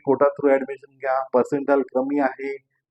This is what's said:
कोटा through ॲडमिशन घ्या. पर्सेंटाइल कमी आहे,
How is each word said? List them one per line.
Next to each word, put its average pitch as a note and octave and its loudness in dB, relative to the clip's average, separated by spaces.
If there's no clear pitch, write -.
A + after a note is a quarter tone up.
कोटा C3+ 2
through C#3+ 2
ॲडमिशन C3+ -4
घ्या. C3 -4
पर्सेंटाइल C3+ 0
कमी C#3 -2
आहे, C#3 -4